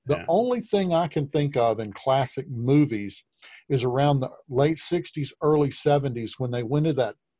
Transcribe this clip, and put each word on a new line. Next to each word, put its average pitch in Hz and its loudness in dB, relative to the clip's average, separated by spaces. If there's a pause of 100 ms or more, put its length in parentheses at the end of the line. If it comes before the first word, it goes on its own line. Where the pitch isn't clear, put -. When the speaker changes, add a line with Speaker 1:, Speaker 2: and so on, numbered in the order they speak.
Speaker 1:
The 143 0
Speaker 2:
Yeah. - -12
Speaker 1:
only 240 2
thing 190 0
I 165 2
can 147 -4
think 147 -2
of 113 2
in 107 -8
classic 135 -2
movies 120 0 (420)
is 127 0
around 135 2
the 127 -4 (180)
late 147 0
sixties, 170 -6
early 147 2
seventies 135 -2
when 123 -6
they 120 -4
went 147 0
into 135 2
that, 107 -2 (240)